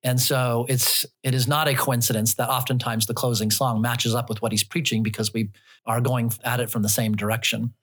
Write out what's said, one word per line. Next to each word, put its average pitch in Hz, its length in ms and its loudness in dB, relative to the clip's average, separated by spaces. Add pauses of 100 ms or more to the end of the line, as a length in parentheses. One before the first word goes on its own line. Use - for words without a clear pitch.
And 127 180 2
so 123 480 2
it's, - 360 0 (160)
it 131 140 0
is 127 140 2
not 151 180 2
a 143 80 2
coincidence 117 600 2
that 120 120 0
oftentimes 123 600 0
the 113 60 -4
closing 110 380 0
song 117 300 0
matches 117 340 0
up 120 140 -2
with 107 120 -6
what 110 120 -2
he's 104 100 0
preaching 120 400 -2
because 107 300 -2
we 110 160 -4 (360)
are 117 140 0
going 120 320 0 (140)
at 120 160 0
it 113 80 -4
from 113 120 -2
the 101 60 2
same 110 260 2
direction. 110 680 -2